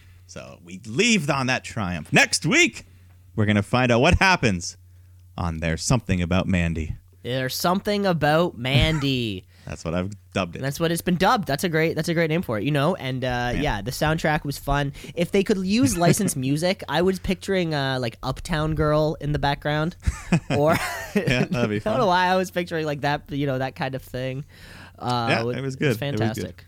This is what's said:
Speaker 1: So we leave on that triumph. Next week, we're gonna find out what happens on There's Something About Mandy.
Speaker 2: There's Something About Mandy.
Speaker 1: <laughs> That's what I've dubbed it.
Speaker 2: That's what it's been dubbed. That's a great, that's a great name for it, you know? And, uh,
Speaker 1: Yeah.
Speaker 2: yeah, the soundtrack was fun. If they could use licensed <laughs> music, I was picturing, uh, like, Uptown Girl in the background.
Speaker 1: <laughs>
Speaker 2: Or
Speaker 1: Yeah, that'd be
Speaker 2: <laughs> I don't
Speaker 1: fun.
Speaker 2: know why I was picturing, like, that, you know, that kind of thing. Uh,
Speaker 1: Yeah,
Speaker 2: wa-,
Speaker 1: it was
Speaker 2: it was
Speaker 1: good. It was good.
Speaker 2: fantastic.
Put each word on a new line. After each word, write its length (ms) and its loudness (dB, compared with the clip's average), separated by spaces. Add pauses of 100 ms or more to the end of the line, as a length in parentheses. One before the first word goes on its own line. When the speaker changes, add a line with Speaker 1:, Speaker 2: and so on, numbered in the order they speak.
(260)
Speaker 1:
So 380 -16
we 220 -14
leave 440 2
on 180 0
that 180 0
triumph. 480 -4
Next 320 2
week, 400 2 (500)
we're 100 2
gonna 160 4
find 300 2
out 80 6
what 200 6
happens 580 2 (600)
on 200 -2
There's 260 -2
Something 380 0
About 260 2
Mandy. 480 0 (280)
Speaker 2:
There's 320 -4
Something 500 0
About 520 2
Mandy. 920 0
Speaker 1:
<laughs> 160 -20
That's 180 -10
what 120 -2
I've 160 -2 (200)
dubbed 260 -4
it. 40 -10
Speaker 2:
That's 180 -6
what 120 0
it's 100 -4
been 140 0
dubbed. 320 2
That's 160 -2
a 60 0
great, 260 0
that's 120 -4
a 60 0
great 160 2
name 140 0
for 160 -2
it, 60 -4
you 40 0
know? 240 2
And, 320 -4
uh, 300 -2
Speaker 1:
Yeah. 60 -2
Speaker 2:
yeah, 200 -2
the 80 -8
soundtrack 540 0
was 160 -6
fun. 340 -2 (220)
If 160 -2
they 120 4
could 140 2
use 400 2
licensed 400 2
<laughs> 0 -
music, 500 0
I 140 0
was 160 2
picturing, 560 -2
uh, 260 0
like, 220 -4
Uptown 540 -2
Girl 440 2
in 120 -4
the 80 0
background. 560 0 (280)
Speaker 1:
<laughs> 320 0
Speaker 2:
Or 220 4 (380)
Speaker 1:
Yeah, 300 2
that'd 60 -4
be 60 -2
Speaker 2:
<laughs> 0 -
I 100 2
don't 140 0
Speaker 1:
fun. 160 0
Speaker 2:
know 80 2
why 220 4
I 80 2
was 160 0
picturing, 340 -4
like, 160 -4
that, 300 -2
you 160 -2
know, 100 0
that 180 -4
kind 200 -6
of 80 -8
thing. 420 -8 (540)
Uh, 320 -2
Speaker 1:
Yeah, 140 2
Speaker 2:
wa-, 40 -2
Speaker 1:
it 120 -4
was 0 -
Speaker 2:
it 20 -6
was 140 -6
Speaker 1:
good. 80 0
It 40 4
was 80 2
good. 220 -4
Speaker 2:
fantastic. 480 -4